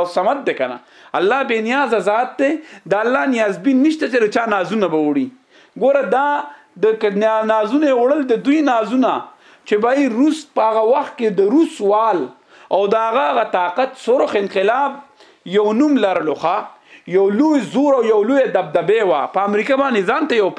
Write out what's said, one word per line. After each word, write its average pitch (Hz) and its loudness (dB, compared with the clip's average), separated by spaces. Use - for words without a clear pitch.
الصمد 214 -2
دی، 151 -4
که 127 -2
نه؟ 123 -14
الله 226 0
بې 226 -2
نیازه 240 0
ذات 240 -2
دی، 277 2
د - 2
الله 269 0
نیازبین 220 0
نشته 302 -2
چې 254 0
له 208 0
چا 233 0
نازونه 190 -2
به 156 0
وړي. 139 0
ګوره، 277 4
دا 277 0
د 220 2
که 208 2
نیا-، 220 2
نازونه 220 0
یې 262 2
وړل، 285 2
د 208 0
دوی 294 2
نازونه 226 0
چې - 0
به 240 2
یې 285 2
روس 302 0
په 220 2
هغه 220 0
وخت 294 -2
کې 226 0
د 202 2
روس 320 0
وال 208 2
او - 2
د 220 2
هغه، 262 0
هغه 226 0
طاقت 180 -4
سرخ 254 0
انقلاب 233 -2
یو 208 2
نوم 294 2
لرلو، 160 -2
ښه؟ 175 0
یو 196 4
لوی 285 2
زور 277 2
او 240 2
یو 220 2
لوی 269 2
دبدبه 180 0
وه. 156 2
په 196 0
امریکا 214 0
باندې 233 0
ځان 294 -2
ته 233 2
یو 196 2